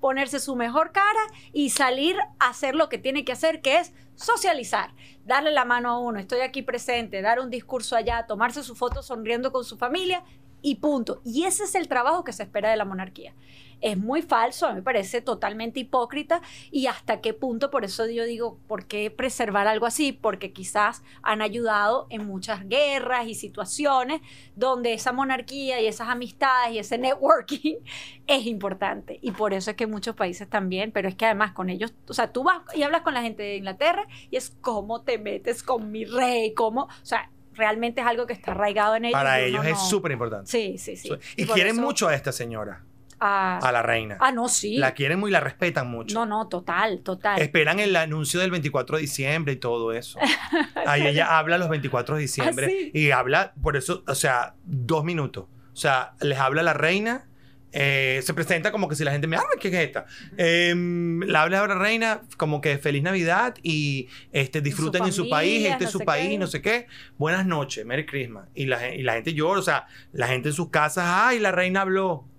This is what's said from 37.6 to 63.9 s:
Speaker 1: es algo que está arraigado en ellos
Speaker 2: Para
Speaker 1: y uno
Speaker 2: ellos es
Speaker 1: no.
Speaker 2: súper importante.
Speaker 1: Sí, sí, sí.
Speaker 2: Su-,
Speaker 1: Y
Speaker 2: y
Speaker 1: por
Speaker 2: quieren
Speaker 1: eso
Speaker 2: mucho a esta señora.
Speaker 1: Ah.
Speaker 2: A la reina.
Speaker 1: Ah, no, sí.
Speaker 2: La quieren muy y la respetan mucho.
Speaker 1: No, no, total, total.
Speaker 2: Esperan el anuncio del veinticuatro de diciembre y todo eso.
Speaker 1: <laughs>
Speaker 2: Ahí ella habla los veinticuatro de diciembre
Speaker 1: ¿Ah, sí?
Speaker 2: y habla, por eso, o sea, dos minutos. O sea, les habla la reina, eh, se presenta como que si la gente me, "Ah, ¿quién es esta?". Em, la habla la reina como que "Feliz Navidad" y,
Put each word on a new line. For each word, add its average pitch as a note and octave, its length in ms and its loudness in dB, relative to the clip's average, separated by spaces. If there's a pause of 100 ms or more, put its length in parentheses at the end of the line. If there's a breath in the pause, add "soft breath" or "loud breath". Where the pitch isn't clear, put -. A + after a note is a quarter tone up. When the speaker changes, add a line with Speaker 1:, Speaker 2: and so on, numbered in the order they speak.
Speaker 1:
es A#3 60 2
algo A#3 180 2
que - 80 -6
está - 180 -6
arraigado G#3 440 2
en A3+ 100 0
ellos A#3 140 2
Speaker 2:
Para C3 220 6
Speaker 1:
y B2+ 120 2
uno C3+ 80 0
Speaker 2:
ellos D3 40 0 (120)
es F#3+ 60 0
Speaker 1:
no. F#3 60 2
Speaker 2:
súper F#3 240 0
importante. A2 360 -6
Speaker 1:
Sí, G3+ 280 -2
sí, - 180 -10
sí. - 140 -14
Speaker 2:
Su-, - 100 -4 (160 loud breath)
Speaker 1:
Y - 80 -2
Speaker 2:
y - 20 0
Speaker 1:
por A3 100 2
Speaker 2:
quieren G3 180 6
Speaker 1:
eso A#3 80 2
Speaker 2:
mucho C4 260 2
a D3+ 80 4
esta C3+ 160 -4
señora. A2 520 -8 (340)
Speaker 1:
Ah. G3 460 2
Speaker 2:
A B2+ 80 4
la A#2+ 100 4
reina. A2+ 380 0
Speaker 1:
Ah, C4 140 4
no, A#3+ 160 -2
sí. - 260 0
Speaker 2:
La C3 180 4
quieren D3 280 0
muy G#3 80 -2
y - 20 2
la F3 80 6
respetan C#3 500 -2
mucho. A#2 260 -6
Speaker 1:
No, A#3 100 0
no, G#3+ 240 -4
total, F3+ 500 -2
total. F#3+ 420 0
Speaker 2:
Esperan D#3 380 4
el G3+ 160 2
anuncio D#3 460 0
del F#3 100 2
veinticuatro C#3+ 460 -2
de D#3 60 0
diciembre C#3+ 500 -2
y - 20 -2
todo A#2 380 -2
eso. - 260 -8
Speaker 1:
<laughs> - 680 0
Speaker 2:
Ahí D3 220 4
ella D#3 300 4
habla D#3+ 200 4
los F3 120 0
veinticuatro D3+ 460 0
de D3+ 80 0
diciembre C3+ 420 0
Speaker 1:
¿Ah, - 40 2
sí? F#4+ 240 -2
Speaker 2:
y D3+ 180 4
habla, C3+ 420 2 (100)
por D3 140 2
eso, E3+ 280 -4
o C#3 100 -2
sea, B2+ 400 0 (100)
dos D3 400 0
minutos. D3+ 400 -4 (260 soft breath)
O - 60 -20
sea, C3 420 2
les C#3+ 180 0
habla C3+ 240 2
la E3 120 4
reina, G3 560 0 (420 soft breath)
eh, C3+ 500 2
se D#3+ 120 -4
presenta E3+ 400 0
como G3 160 0
que D3 80 -2
si D3 80 0
la C#3 60 2
gente D3 160 0
me, E3 100 2
"Ah, A#4 60 4 (180)
¿quién F#3 140 -2
es F3+ 120 2
esta?". - 180 -6 (320 loud breath)
Em, F3 840 2
la E3 200 2
habla F#3+ 260 4
la G3 80 0
reina A3 460 0 (160)
como D3+ 240 0
que C#3+ 160 2
"Feliz C#3+ 260 0
Navidad" F#3 600 2
y, D3 440 0 (240 loud breath)